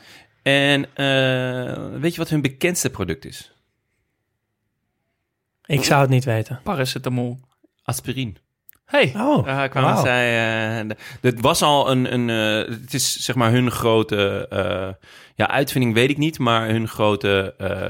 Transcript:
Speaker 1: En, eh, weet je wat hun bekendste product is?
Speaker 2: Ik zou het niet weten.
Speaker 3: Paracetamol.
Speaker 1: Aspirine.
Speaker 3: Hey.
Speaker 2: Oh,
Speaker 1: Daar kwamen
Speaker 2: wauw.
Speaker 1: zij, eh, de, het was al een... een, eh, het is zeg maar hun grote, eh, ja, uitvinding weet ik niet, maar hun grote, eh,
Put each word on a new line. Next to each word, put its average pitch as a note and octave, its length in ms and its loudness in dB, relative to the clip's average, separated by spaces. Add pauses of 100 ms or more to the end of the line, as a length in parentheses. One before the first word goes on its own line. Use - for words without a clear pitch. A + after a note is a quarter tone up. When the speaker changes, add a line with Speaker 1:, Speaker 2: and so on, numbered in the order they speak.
(420)
Speaker 1:
En, C#3 520 2
eh, C3 1040 -2
weet E3+ 120 0
je E3+ 80 -12
wat E3 80 -4
hun D3+ 140 0
bekendste D#3 480 -2
product F2 340 -6
is? - 280 -18 (2250)
Speaker 2:
Ik C#3+ 180 2
zou C#3+ 160 4
het C3+ 100 4
niet C3 140 4
weten. A2+ 380 -2
Speaker 3:
Paracetamol. C3 760 -4 (440)
Speaker 1:
Aspirine. B2 500 -6 (520)
Speaker 3:
Hey. G#3 320 2
Speaker 2:
Oh, B3+ 280 2
Speaker 1:
Daar C3+ 240 -2
kwamen C#3 240 2
Speaker 2:
wauw. F#3+ 120 2
Speaker 1:
zij, B2 240 2 (520)
eh, G#2+ 80 -6
de, A2 80 -6 (320)
het A#2 120 -2
was D3+ 220 2
al C#3+ 280 4
een... B2+ 220 2
een, A#2+ 180 0
eh, A2 500 -2
het B2+ 140 -10
is - 220 -2
zeg - 200 -4
maar A#2 140 4
hun B2 200 4
grote, G2+ 800 0
eh, F#2+ 560 -4 (280)
ja, G#2+ 140 0
uitvinding B2+ 460 0
weet B2 160 4
ik C#3+ 80 0
niet, D#3+ 200 -2
maar A#2 300 2
hun A2 200 0
grote, G2+ 680 0
eh, F#2+ 320 -4